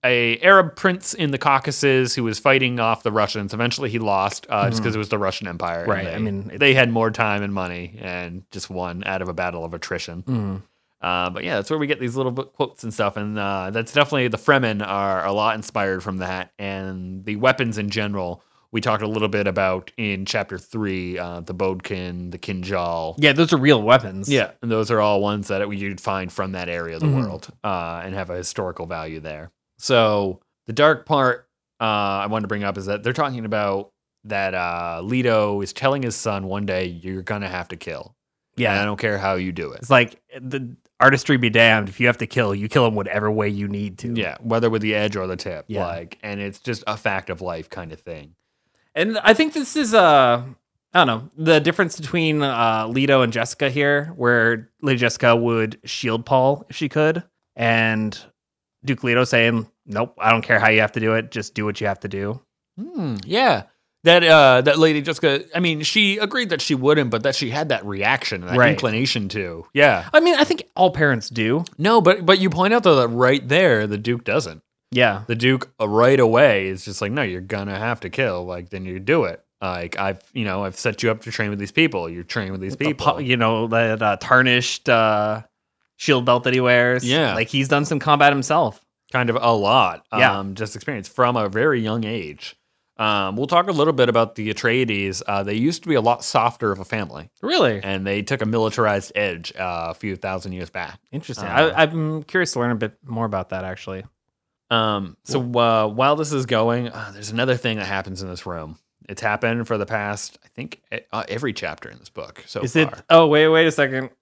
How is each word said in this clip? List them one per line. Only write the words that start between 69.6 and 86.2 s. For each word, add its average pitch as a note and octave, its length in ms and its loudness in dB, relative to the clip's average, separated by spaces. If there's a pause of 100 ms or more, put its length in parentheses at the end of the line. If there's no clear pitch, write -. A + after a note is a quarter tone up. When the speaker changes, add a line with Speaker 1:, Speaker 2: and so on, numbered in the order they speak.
Speaker 1:
Yeah. B2 380 6
Speaker 2:
I D4+ 80 8
mean, E4 160 4
I C#4+ 80 4
think D#4+ 180 -4 (140)
all F3+ 160 4
parents C#3+ 360 2
do. A#2 360 0 (120)
Speaker 1:
No, G#3+ 240 4
but, F#3 240 4
but F#3 140 6
you F#3+ 100 2
point F#3 240 2
out, A#3 120 2
though, E3+ 120 8
that B2 120 4
right B2+ 400 2
there, C3 400 4
the G#2 100 -2
Duke A#2+ 240 -4
doesn't. G#2 400 -4 (300)
Speaker 2:
Yeah. A2+ 340 2
Speaker 1:
The A#2+ 80 -2
Duke, B2+ 460 0
uh, A2 80 -2
right B2 320 6
away A2+ 480 4
is F#2+ 160 -8
just G2 180 -10
like, G#2 80 -4
"No, C#3 120 -4
you're F2+ 180 -6
gonna G2 360 -8
have A2+ 240 -4
to F#2 100 -10
kill. F#2 360 -4
Like, F2 240 -10
then F#2+ 140 -10
you F#2 160 -10
do C#3+ 240 2
it. E2+ 180 -6 (180)
Like, F2+ 380 -6
I've, G2 220 -4 (120)
you A#2 120 -4
know, G2 200 -4
I've F#2+ 140 -8
set A2 240 -4
you A#2 80 2
up A2 120 -4
to A#2 100 -12
train G#2+ 180 -4
with G2+ 80 -6
these G2+ 140 -8
people. G#2+ 360 0
You're F2 140 -10
training F#2+ 300 -6
with F#2+ 80 -8
these G2 160 -8
Speaker 2:
The C#3+ 80 -4
Speaker 1:
people." D3 300 0
Speaker 2:
pu-, - 100 -6
you B2 120 2
know, A2+ 320 0
that, A2+ 340 0
uh, G#2 180 2
tarnished, B2+ 680 2
uh, A2 520 2 (560)
shield C3 280 2